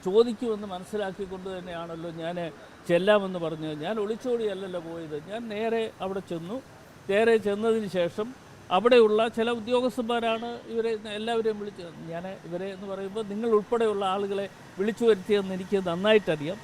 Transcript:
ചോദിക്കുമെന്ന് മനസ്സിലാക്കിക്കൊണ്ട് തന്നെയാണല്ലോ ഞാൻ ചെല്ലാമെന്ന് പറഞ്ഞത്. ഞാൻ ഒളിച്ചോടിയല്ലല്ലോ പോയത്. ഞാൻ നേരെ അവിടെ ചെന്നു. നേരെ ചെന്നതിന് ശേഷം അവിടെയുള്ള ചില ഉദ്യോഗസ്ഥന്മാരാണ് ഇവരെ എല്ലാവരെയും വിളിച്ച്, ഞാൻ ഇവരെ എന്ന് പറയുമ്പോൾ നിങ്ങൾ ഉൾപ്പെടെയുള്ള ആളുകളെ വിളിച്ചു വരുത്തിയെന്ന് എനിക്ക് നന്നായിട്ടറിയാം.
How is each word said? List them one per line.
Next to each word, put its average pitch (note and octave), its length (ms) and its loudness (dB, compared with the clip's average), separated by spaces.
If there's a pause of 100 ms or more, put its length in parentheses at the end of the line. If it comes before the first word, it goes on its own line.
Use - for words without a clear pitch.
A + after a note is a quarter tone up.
ചോദിക്കുമെന്ന് G#3+ 680 2
മനസ്സിലാക്കിക്കൊണ്ട് F#3+ 840 -8
തന്നെയാണല്ലോ E3+ 520 -10 (140)
ഞാൻ F3 140 -4 (500)
ചെല്ലാമെന്ന് F#3 520 4
പറഞ്ഞത്. D#3 360 -6 (100)
ഞാൻ G#3+ 180 -4
ഒളിച്ചോടിയല്ലല്ലോ G3+ 840 -4
പോയത്. E3 300 -8 (120)
ഞാൻ A3 120 -8 (140)
നേരെ A3+ 280 -2 (180)
അവിടെ F#3+ 280 -4
ചെന്നു. F3 280 -6 (520)
നേരെ A3+ 280 6
ചെന്നതിന് G#3 520 0 (100)
ശേഷം F3 280 -2 (500)
അവിടെയുള്ള A3 500 8 (100)
ചില A3+ 120 2 (100)
ഉദ്യോഗസ്ഥന്മാരാണ് A#3+ 1000 0 (140)
ഇവരെ A3+ 180 0 (260)
എല്ലാവരെയും A3 440 0
വിളിച്ച്, G3+ 260 -10 (240)
ഞാൻ F3 160 -8 (200)
ഇവരെ F3 280 -6
എന്ന് G3 120 -12
പറയുമ്പോൾ G3 440 -6
നിങ്ങൾ A3+ 260 -2
ഉൾപ്പെടെയുള്ള G#3+ 480 2
ആളുകളെ G3 400 -2 (340)
വിളിച്ചു A3 300 0
വരുത്തിയെന്ന് G3 440 2
എനിക്ക് F#3+ 260 -2 (100)
നന്നായിട്ടറിയാം. F#3 760 4